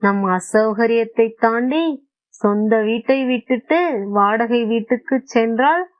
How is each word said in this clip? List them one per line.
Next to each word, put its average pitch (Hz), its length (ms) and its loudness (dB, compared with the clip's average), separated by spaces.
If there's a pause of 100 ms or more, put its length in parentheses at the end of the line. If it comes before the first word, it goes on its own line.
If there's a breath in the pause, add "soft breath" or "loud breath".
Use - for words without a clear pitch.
நம் 202 220 0
அசௌகரியத்தை 220 1120 0
தாண்டி 262 680 -2 (220)
சொந்த 214 520 0
வீட்டை 233 440 0
விட்டுட்டு 254 840 -2
வாடகை 220 560 0
வீட்டுக்கு 233 600 -2
சென்றால் 254 640 0 (120)